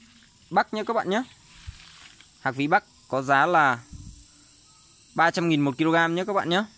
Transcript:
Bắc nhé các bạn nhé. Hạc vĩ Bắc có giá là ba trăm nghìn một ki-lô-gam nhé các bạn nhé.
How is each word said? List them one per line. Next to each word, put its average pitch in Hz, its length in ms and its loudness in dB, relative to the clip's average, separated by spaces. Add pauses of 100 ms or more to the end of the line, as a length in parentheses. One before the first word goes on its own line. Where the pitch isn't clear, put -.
(500)
Bắc 196 240 -2
nhé 214 120 -4
các 226 80 -4
bạn 202 160 -2
nhé. 214 120 0 (1200)
Hạc 131 160 -6
vĩ 139 100 -2
Bắc 180 180 0 (240)
có 131 140 -4
giá 139 240 4
là 147 320 4 (1400)
ba 165 160 2
trăm 170 180 -2
nghìn 156 120 2
một 139 180 0
ki-lô-gam 165 360 2
nhé 180 100 -4
các 202 80 -6
bạn 190 180 -2
nhé. 190 140 0 (140)